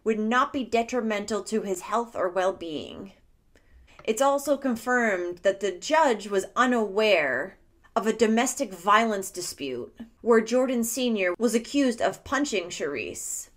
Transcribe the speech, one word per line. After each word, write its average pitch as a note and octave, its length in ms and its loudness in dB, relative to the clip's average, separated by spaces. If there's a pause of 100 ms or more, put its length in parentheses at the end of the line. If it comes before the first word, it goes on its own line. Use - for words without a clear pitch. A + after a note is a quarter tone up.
would A3 160 0
not B3 320 0
be C4 140 -4
detrimental A3 800 -2
to G#3+ 180 -2
his F#3+ 220 -4
health A#3 300 -4
or F3+ 140 -2
well-being. F3+ 880 -4 (880)
It's A3 180 -2
also C#4 360 2
confirmed A3+ 840 -2
that G3 180 2
the G3+ 100 -2
judge A#3 560 2
was G3 200 0 (100)
unaware G3 1000 2 (380)
of G#3+ 100 0
a A3 60 2
domestic A3+ 640 0
violence G3+ 580 2
dispute C3 640 -8 (280)
where A3+ 200 6
Jordan A#3+ 420 2
Senior A3+ 560 0
was A3 160 2
accused A#3+ 460 2
of - 240 -2
punching C4 400 -2
Cherise. - 920 -8